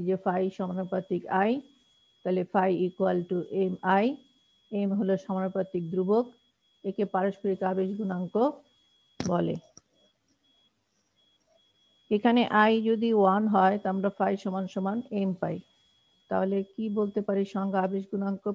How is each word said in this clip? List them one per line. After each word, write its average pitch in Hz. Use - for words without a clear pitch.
যে 190
ফাই 185
সমানুপাতিক 185
আই, 220
তাহলে 185
phi 190
equal 180
to 180
এম 185
আই। 214
এম 202
হলো 190
সমানুপাতিক 190
ধ্রুবক, 190
একে 202
পারস্পরিক 196
আবেশ 190
গুণাঙ্ক 180
বলে। 170
এখানে 233
আই 220
যদি 226
ওয়ান 196
হয়, 190
তা -
আমরা 190
ফাই 196
সমান 190
সমান 196
এম 190
পাই। 165
তাহলে 190
কি 220
বলতে 208
পারি 196
সংজ্ঞা 196
আবেশ 196
গুণাঙ্ক, 196